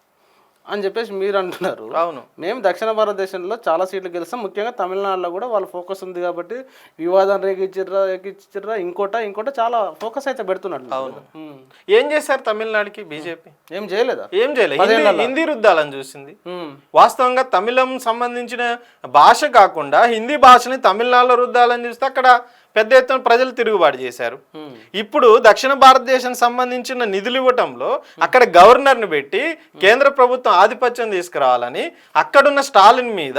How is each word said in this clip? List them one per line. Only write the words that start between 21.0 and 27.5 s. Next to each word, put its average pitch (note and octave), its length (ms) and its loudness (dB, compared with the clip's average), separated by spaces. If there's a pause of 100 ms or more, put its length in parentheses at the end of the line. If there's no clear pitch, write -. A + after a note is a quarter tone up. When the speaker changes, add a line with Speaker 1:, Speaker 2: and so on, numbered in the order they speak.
Speaker 2:
రుద్దాలని A#3+ 540 0
చూస్తే A#3 180 -6
అక్కడ B3+ 340 4 (360)
పెద్ద G#3+ 160 2
ఎత్తున C4 240 4
ప్రజలు B3+ 340 2
తిరుగుబాటు G#3 460 0
చేశారు. B2 420 -8 (160)
Speaker 1:
హ్మ్. D3+ 180 -18 (220)
Speaker 2:
ఇప్పుడు A3+ 460 4
దక్షిణ A3+ 320 4
భారతదేశం B3+ 600 4
సంబంధించిన B3 720 -4
నిధులు G3+ 320 -4
ఇవ్వటంలో F#3 520 -2